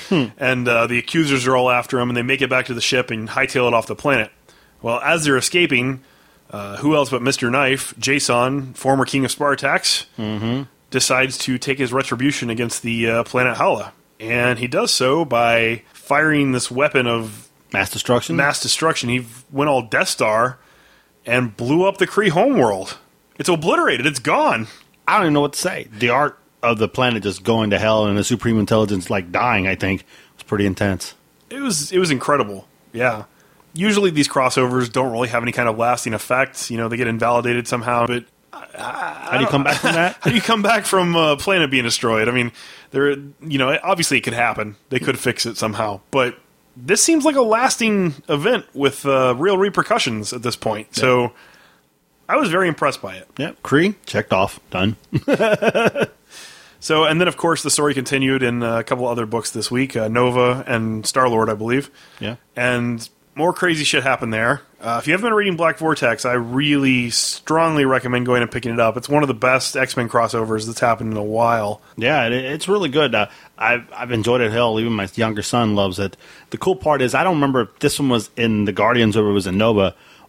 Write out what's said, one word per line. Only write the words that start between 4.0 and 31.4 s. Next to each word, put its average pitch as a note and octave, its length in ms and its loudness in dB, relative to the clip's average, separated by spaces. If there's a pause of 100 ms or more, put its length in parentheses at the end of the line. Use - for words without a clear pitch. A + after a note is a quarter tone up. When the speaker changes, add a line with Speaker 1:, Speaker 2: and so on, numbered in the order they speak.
Speaker 2:
Well, A#2 200 -2
as D#3 240 0
they're C#3+ 120 4
escaping, C3 640 0 (500)
uh, G2+ 280 -12
who D3 180 2
else C3+ 140 2
but B2+ 100 -2
Mister B2 300 0
Knife, C3 480 0
Jason, C3 760 0
former C3+ 320 2
King C3+ 220 0
of A2+ 40 -6
Spartax, C#3+ 760 0 (120)
Speaker 1:
Mm-hmm. A2 440 -4 (280)
Speaker 2:
decides C3 480 0
to C3 200 -2
take C3+ 200 -2
his B2 140 -2
retribution C3 580 -2
against A#2 320 -4
the, A2+ 260 0
uh, A#2 160 2
planet B2+ 340 0
Hala. C3+ 340 0 (260)
And A#2+ 400 0
he B2 80 -4
does E3+ 260 -2
so C#3 340 2
by A#2 560 2 (100)
firing D3 600 2
this B2 180 -2
weapon C3+ 360 2
of A2+ 420 -4 (240)
Speaker 1:
Mass G2 180 0
destruction? B2 460 0
Speaker 2:
mass C#3+ 260 2
destruction. D3+ 480 -2
He B2 160 -2 (240)
went C#3+ 200 0
all C3 120 2
Death E3 260 0
Star A#2+ 500 0 (680)
and A#2+ 300 -2
blew D3 300 0
up F#3+ 120 -2
the F#3 80 2
Kree G#3 240 0
homeworld. D3+ 640 2 (420)
It's - 100 -4
obliterated. F3 580 0
It's D3 120 -2
gone. D#3 480 0 (400)
Speaker 1:
I E3 100 4
don't G#3 100 4
even D3+ 80 4
know D3 60 4
what C#3+ 140 0
to - 40 -8
say. E3 340 -6
The A#2 180 0
art C#3 280 2 (240)
of A#2 160 2
the G#2+ 100 2
planet A#2+ 340 0
just F#2+ 200 -4
going A2 280 2
to G2 80 4
hell A2 280 4
and G2+ 120 0
the G2+ 60 2
Supreme A2+ 340 0
Intelligence, G#2 520 2
like, F#2 220 -4
dying, G2+ 340 0
I F#2+ 80 0
think, F#2+ 300 -2 (320)
was - 80 -20
pretty G2+ 220 0
intense. F#2+ 480 -2 (360)